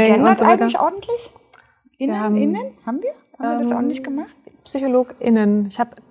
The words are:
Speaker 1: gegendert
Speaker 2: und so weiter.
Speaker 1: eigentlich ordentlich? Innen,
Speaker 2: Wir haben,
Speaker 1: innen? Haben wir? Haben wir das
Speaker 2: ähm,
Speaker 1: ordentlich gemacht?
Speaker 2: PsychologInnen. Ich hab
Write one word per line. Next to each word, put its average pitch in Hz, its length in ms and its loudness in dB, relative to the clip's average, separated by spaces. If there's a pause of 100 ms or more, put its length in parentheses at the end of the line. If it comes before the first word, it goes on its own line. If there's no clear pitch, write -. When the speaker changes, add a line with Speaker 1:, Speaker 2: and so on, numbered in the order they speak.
Speaker 1:
gegendert 240 260 6
Speaker 2:
und - 60 2
so - 60 2
weiter. - 200 6
Speaker 1:
eigentlich 233 160 0
ordentlich? 392 500 -4 (680)
Innen, 269 160 -2
Speaker 2:
Wir 208 60 -4
haben, 214 160 0
Speaker 1:
innen? 214 260 0 (240)
Haben 269 160 -6
wir? 508 80 -4 (280)
Haben 269 120 -4
wir 240 80 -2
das 240 120 -2
Speaker 2:
ähm, 240 60 -2
Speaker 1:
ordentlich 269 260 -4
gemacht? 285 320 -10 (300)
Speaker 2:
PsychologInnen. 233 1040 0
Ich 196 120 -12
hab 233 180 -6 (140)